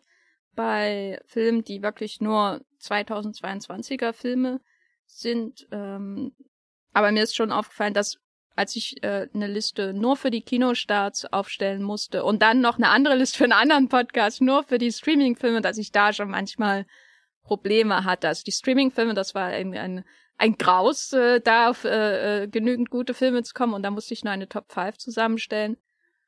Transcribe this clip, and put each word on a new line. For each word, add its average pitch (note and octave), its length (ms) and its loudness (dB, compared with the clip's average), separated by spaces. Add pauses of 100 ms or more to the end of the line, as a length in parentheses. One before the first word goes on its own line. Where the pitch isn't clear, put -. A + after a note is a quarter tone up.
(540)
Bei G#3 760 -4
Filmen, A3+ 360 0
die G3+ 180 -10
wirklich G#3+ 380 -6
nur G#3+ 400 0 (200)
zweitausendzweiundzwanziger G#3 1300 -6
Filme B3+ 480 -2 (460)
sind. A#3 680 -6
Ähm, G3 600 -10 (580)
aber G#3 220 4
mir G#3+ 100 2
ist - 140 -2
schon A3 160 0
aufgefallen, G#3 400 -2
dass G#3 240 -2 (400)
als G3+ 180 -2
ich, A#3+ 260 -8
äh, G3+ 320 -4
eine G#3 140 -4
Liste G3+ 460 -4
nur A#3 240 0
für C4 120 -4
die A#3 120 -2
Kinostarts A#3+ 880 -2
aufstellen G3 520 -4
musste G3+ 420 -4
und G#3 160 2
dann A3+ 180 6
noch A#3+ 200 2
eine A3 100 6
andere C#4 260 6
Liste B3+ 220 0
für - 80 6
einen A#3 80 4
anderen C4+ 340 6
Podcast A#3+ 540 0
nur C4+ 220 4
für B3+ 140 0
die A#3 140 0
Streaming-Filme, B3 680 2
dass G3+ 160 -2
ich G#3+ 160 -8
da G#3 180 4
schon G3+ 200 -6
manchmal G3 540 -2 (580)
Probleme G3+ 600 2
hatte. F3+ 240 -2
Also D#3 180 -2
die G3+ 60 -6
Streaming-Filme, C4 600 0
das G3 200 -4
war F#3+ 120 -4
ein, F#3 280 -6
ein, F#3 300 -8 (340)
ein A3 200 4
Graus, F#3+ 560 2
äh, B3 260 4
da A#3 300 4
auf, - 160 -4
äh, G#3 580 0
äh, G#3 40 -8
genügend A#3 420 -2
gute B3 240 -4
Filme B3 300 0
zu - 100 -16
kommen A#3 200 -2
und G3 100 -6
da G3+ 80 -4
musste G#3+ 220 -8
ich - 100 -8
nur G#3 100 -4
eine F#3+ 160 -8
Top - 200 -10
five F#3+ 280 -6
zusammenstellen. A3+ 800 -2 (500)